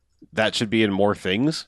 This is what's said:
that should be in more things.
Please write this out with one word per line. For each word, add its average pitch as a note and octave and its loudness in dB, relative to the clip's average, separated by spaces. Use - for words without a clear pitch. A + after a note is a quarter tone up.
that G#2+ 0
should A2+ -4
be A2+ 2
in G#2 2
more G2+ 2
things. A#2 -4